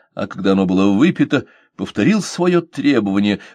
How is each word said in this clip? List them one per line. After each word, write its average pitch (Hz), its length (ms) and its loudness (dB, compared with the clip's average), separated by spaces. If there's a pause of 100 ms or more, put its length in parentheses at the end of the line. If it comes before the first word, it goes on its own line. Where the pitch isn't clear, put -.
(140)
а 98 140 -8
когда 95 260 -2
оно 95 120 2
было 95 240 2
выпито, 143 580 0 (280)
повторил 139 460 -2
свое 175 400 -2
требование, 104 800 0 (140)